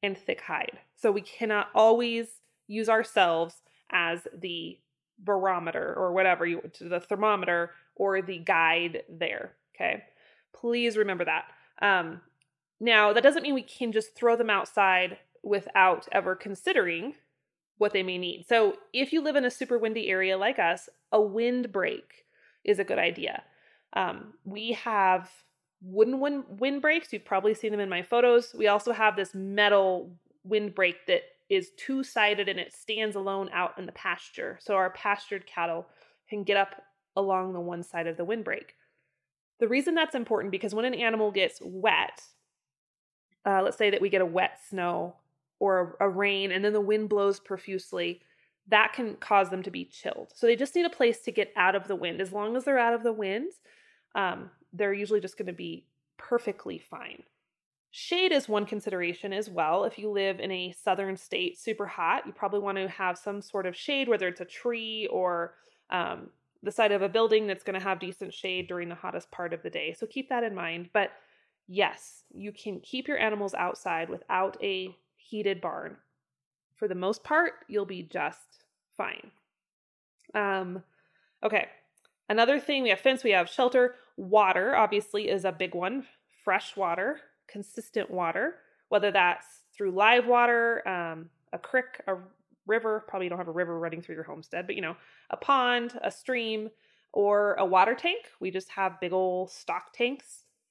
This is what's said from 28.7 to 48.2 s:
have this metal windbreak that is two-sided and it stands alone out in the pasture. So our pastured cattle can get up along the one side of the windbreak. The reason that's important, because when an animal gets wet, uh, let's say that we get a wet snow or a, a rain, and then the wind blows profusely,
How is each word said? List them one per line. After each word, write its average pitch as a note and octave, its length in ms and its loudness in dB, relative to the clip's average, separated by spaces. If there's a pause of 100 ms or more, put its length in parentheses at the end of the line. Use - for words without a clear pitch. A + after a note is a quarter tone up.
have G#3+ 240 4
this F#3+ 200 -4
metal G3 760 2 (320)
windbreak F#3+ 640 0
that F3 160 2 (260)
is F#3+ 280 0
two-sided G#3 720 0
and F3+ 100 -4
it - 140 -8
stands G#3+ 420 -4
alone G3 380 -4
out - 240 -2
in F#3+ 80 -10
the E3+ 60 -12
pasture. - 720 -8
So G#3 140 -2
our F#3 140 2
pastured G3+ 560 -4
cattle E3+ 400 -4 (440)
can G#3 140 -6
get G3+ 140 2
up G3 240 0 (340)
along F#3+ 380 0
the F3+ 60 -8
one F3 240 -6
side E3+ 240 -6
of E3 100 -4
the F3 80 -4
windbreak. - 500 -6 (840)
The A#3 80 4
reason C4+ 260 2
that's D#4+ 220 2
important, A3+ 360 -2
because G3 220 -4
when A3 120 0
an B3+ 100 -2
animal A3 360 0
gets F#3+ 300 0
wet, F#3 640 0 (1200)
uh, G3 160 4
let's G3+ 160 0
say G#3 120 4
that G3 120 2
we G3+ 80 2
get F#3 120 4
a F3+ 40 2
wet F3 340 0 (100)
snow F3 460 -4 (440)
or F#3 400 2
a, G3+ 60 4
a G3 40 4
rain, G3 420 0
and F#3+ 140 0
then G#3 80 2
the G#3 80 0
wind G#3+ 280 0
blows G3+ 300 2
profusely, F#3 840 -8 (460)